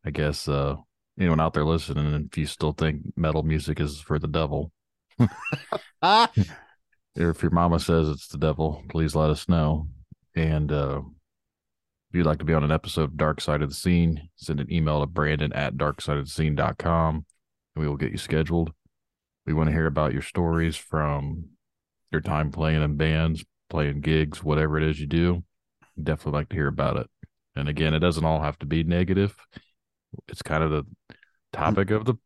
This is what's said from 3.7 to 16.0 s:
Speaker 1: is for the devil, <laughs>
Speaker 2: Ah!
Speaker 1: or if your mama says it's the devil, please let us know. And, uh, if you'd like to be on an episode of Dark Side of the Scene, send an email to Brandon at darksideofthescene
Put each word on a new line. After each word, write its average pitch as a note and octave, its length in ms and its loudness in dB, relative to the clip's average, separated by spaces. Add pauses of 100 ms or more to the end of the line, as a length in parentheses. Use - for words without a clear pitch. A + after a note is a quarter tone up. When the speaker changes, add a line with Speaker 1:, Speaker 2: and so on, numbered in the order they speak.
Speaker 1:
is D2 200 -4
for D2+ 200 -2
the D2+ 80 -4
devil, D2 440 -2 (480)
<laughs> A#2 80 6 (760)
Speaker 2:
Ah! G3+ 300 6 (880)
Speaker 1:
or E2+ 120 4
if D#2+ 120 -2
your E2 100 2
mama E2+ 280 4
says E2 300 4
it's C#2+ 180 -6
the D2+ 100 -12
devil, D#2 520 0
please D#2+ 260 0
let D#2 140 4
us D2+ 200 -2
know. D#2 380 2 (480)
And, D#2 360 0
uh, C#2 300 -2 (1080)
if - 60 -10
you'd F2 100 2
like D#2 140 2
to D2 60 -6
be E2 80 2
on D#2 100 4
an D2 80 2
episode D#2 320 -2
of D2 140 -4
Dark D2+ 240 0
Side D2+ 200 0
of C#2+ 80 -2
the C#2 60 -10
Scene, E2 600 2
send D2 260 -6
an C2+ 100 -6
email D2+ 300 0
to D2 60 -2
Brandon D2+ 460 0
at C#2+ 220 -4
darksideofthescene D2 800 -2